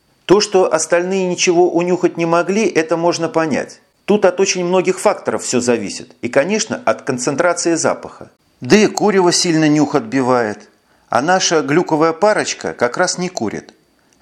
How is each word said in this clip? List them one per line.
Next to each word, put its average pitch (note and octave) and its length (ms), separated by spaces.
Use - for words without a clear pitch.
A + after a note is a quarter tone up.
То, G3 160
что F#3 300
остальные F3+ 560
ничего F3+ 440
унюхать F3 460
не E3+ 100
могли, G3 400
это D#3+ 300
можно E3 320
понять. D#3+ 520
Тут G#3 180
от F3+ 160
очень F#3 240
многих F#3 360
факторов C3 440
всё B2+ 160
зависит. A2 640
И, A#2+ 80
конечно, D#3 560
от A2 160
концентрации E3 720
запаха. - 560
Да C#3 160
и G#3+ 80
курево F#3 460
сильно D#3+ 360
нюх D3 280
отбивает. B2 760
А B2 140
наша F3 400
глюковая D#3 500
парочка E3 600
как A#2+ 240
раз F3+ 200
не F3 120
курит. F#2+ 440